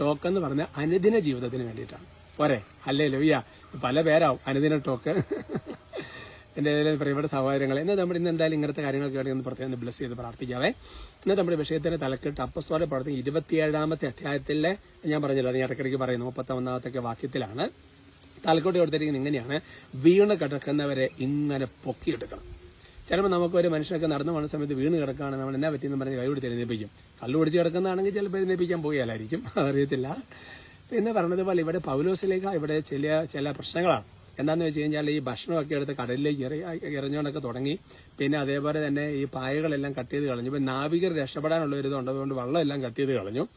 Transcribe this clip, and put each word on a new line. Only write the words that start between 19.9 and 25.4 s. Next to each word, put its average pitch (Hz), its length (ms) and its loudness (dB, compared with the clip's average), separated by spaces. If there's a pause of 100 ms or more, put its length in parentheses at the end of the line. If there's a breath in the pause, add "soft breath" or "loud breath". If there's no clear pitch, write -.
വീണ് 196 380 10
കിടക്കുന്നവരെ 143 640 0 (200)
ഇങ്ങനെ 143 380 0 (200)
പൊക്കിയെടുക്കണം. - 600 -6 (600 loud breath)
ചിലപ്പോൾ 190 280 4
നമുക്കൊരു 175 400 4
മനുഷ്യനൊക്കെ 156 380 0
നടന്നു 143 200 0
പോകുന്ന 151 220 -2
സമയത്ത് 147 260 -2
വീണ് 160 200 4
കിടക്കുകയാണ്, 135 400 -4